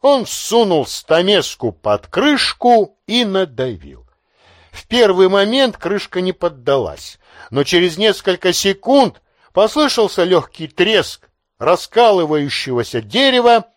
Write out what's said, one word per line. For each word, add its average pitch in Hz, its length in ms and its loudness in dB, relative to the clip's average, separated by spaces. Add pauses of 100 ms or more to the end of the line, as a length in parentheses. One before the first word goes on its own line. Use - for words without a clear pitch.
Он 262 240 2
сунул 190 600 -2
стамеску 165 840 -2
под 104 360 -4
крышку 240 1000 0
и 233 180 -2
надавил. 127 800 -6 (640)
В - 160 -20
первый 190 400 4
момент 214 500 0
крышка 190 440 -6
не 185 100 -2
поддалась, 135 880 -6 (300)
но 135 140 -2
через 170 340 0
несколько 185 560 -2
секунд 214 680 0 (300)
послышался 220 720 0
легкий 170 440 -2
треск - 640 -2 (340)
раскалывающегося 151 1400 0
дерева 240 640 2 (120)